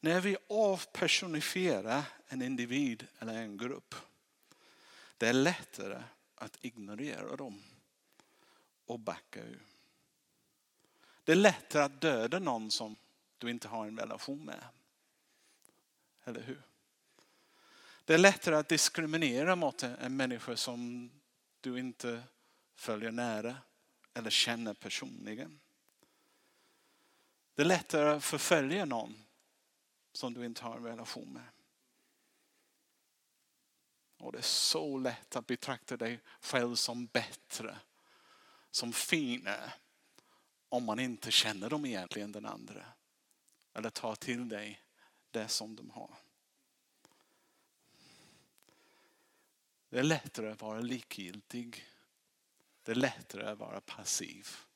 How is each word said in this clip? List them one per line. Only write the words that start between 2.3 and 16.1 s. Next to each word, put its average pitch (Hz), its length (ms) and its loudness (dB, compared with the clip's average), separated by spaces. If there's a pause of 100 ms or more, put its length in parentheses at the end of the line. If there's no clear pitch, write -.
individ 123 640 0 (120)
eller 113 160 -6
en 110 220 -6
grupp, 127 380 -8 (1200)
det 113 120 4
är 117 40 6
lättare 123 720 2 (320)
att - 260 -14
ignorera 113 760 -8
dem 110 260 -10 (1200)
och 120 140 -8
backa 98 400 -8
ur. 58 220 -14 (1600)
Det 160 80 8
är 170 40 10
lättare 175 460 6
att 139 180 0
döda 135 380 4
någon 117 320 0
som 107 260 -4 (420)
du 120 120 -4
inte 113 180 -6
har 110 180 -6
en 110 120 -10
relation 139 460 -6
med. - 200 -10 (1600)